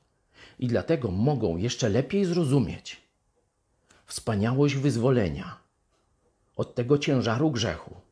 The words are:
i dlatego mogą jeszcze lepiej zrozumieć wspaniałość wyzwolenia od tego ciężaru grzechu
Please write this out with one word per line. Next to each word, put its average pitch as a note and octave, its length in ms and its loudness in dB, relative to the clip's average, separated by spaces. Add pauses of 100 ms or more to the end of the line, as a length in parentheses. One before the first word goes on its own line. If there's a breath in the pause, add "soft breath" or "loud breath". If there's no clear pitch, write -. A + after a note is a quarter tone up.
(600 loud breath)
i B2+ 80 -2
dlatego A#2 440 0
mogą G#2+ 460 0
jeszcze A2+ 320 -2
lepiej C#3 360 0
zrozumieć C#3+ 760 0 (1040 soft breath)
wspaniałość B2 720 0
wyzwolenia B2+ 840 0 (960)
od - 200 -6
tego B2+ 220 2
ciężaru C3 540 0
grzechu G2+ 440 -4 (160)